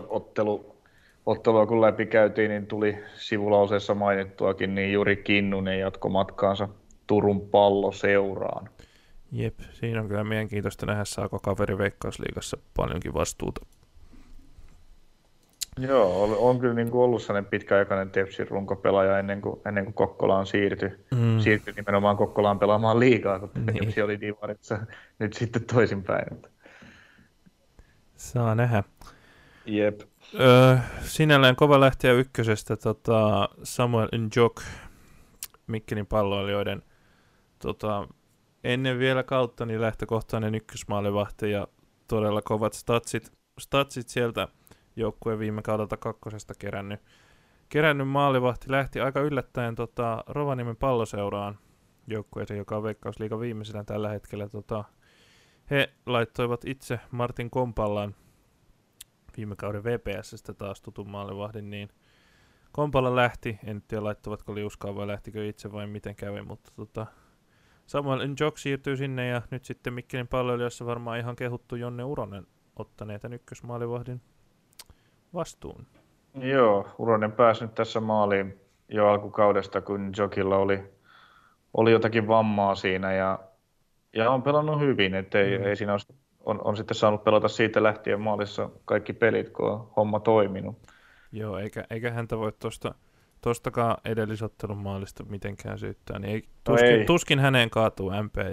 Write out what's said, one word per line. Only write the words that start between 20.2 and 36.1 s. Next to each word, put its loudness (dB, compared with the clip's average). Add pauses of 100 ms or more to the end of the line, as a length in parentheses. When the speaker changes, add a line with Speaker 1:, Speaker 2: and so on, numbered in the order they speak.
Speaker 1:
siirtyi. 0 (200)
Speaker 2:
Mm. 2
Speaker 1:
Siirtyi 2
nimenomaan 2
Kokkolaan 2
pelaamaan 4
liigaa, 4
kun -10
Speaker 2:
Niin. -2
Speaker 1:
Tepsi -2
oli -2
divarissa, -6 (400)
nyt -2
sitten -4
toisinpäin. 0 (1700)
Speaker 2:
Saa 0
nähdä. 2 (840)
Speaker 1:
Jep. 0 (400)
Speaker 2:
Ö, 10 (220)
sinällään 6
kova 8
lähteä 6
ykkösestä, 0
tota, 2 (140)
Samuel 0 (100)
Njok, 2 (1080)
Mikkelin -6
Palloilijoiden, 0 (760)